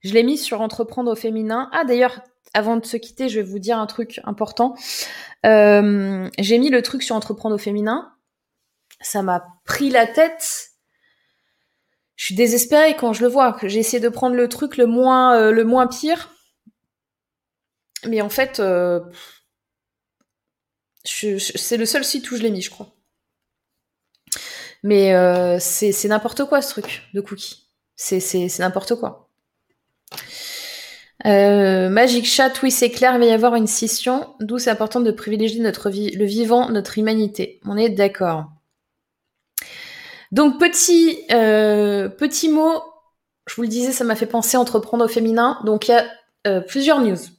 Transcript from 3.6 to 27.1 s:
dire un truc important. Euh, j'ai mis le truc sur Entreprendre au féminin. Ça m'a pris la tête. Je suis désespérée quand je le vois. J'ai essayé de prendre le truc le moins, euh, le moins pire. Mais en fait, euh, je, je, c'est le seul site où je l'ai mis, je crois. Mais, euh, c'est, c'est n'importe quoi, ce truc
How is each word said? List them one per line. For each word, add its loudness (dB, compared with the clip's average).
dire -4
un -4
truc -10
important. -4
Euh, 4
j'ai 2
mis 2
le 4
truc -8
sur -4
Entreprendre -4
au -2
féminin. -4
Ça -6
m'a -2
pris -4
la 4
tête. -2
Je -10
suis -8
désespérée 4
quand -2
je -4
le 4
vois. 2
J'ai -2
essayé 0
de 0
prendre -2
le 2
truc -8
le 6
moins, 4
euh, 4
le 2
moins 2
pire. -6
Mais -4
en -4
fait, -4
euh, 0
je, -6
je, -8
c'est -4
le -2
seul -2
site -6
où -8
je -6
l'ai 0
mis, -6
je -10
crois. -20
Mais, 4
euh, 4
c'est, -2
c'est -2
n'importe -2
quoi, 2
ce -8
truc -12